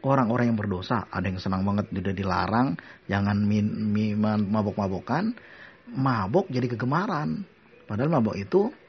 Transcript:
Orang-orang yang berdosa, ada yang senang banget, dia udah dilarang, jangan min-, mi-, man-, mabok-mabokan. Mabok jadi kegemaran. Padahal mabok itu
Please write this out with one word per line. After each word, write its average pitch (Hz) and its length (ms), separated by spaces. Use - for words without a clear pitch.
Orang-orang 120 540
yang - 20
berdosa, 101 540
ada 92 160
yang 92 160
senang 95 240
banget, 101 240
dia 95 100
udah 95 140
dilarang, 98 520
jangan 101 300
min-, 104 560
mi-, 107 240
man-, 107 320
mabok-mabokan. 104 880
Mabok 131 560
jadi 123 240
kegemaran. 156 720
Padahal 110 240
mabok 117 320
itu 196 320